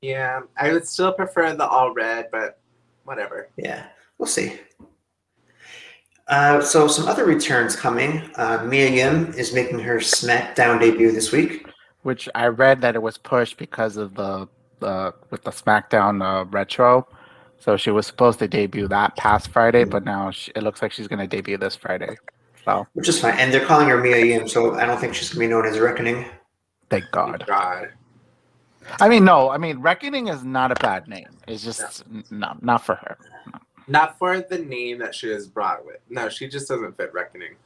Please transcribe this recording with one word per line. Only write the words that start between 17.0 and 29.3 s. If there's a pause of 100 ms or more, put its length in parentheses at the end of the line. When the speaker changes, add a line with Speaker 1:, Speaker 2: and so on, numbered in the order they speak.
Speaker 3:
So
she
was
supposed
to
debut
that
past
Friday,
but
now
she,
it
looks
like
she's
gonna
debut
this
Friday. (480)
So.
Speaker 2:
Which
is
fine.
And
they're
calling
her
Mia
Yim,
so
I
don't
think
she's
gonna
be
known
as
Reckoning. (680)
Speaker 3:
Thank
God.
Speaker 1:
Thank
God. (1120)
Speaker 3:
I
mean,
no.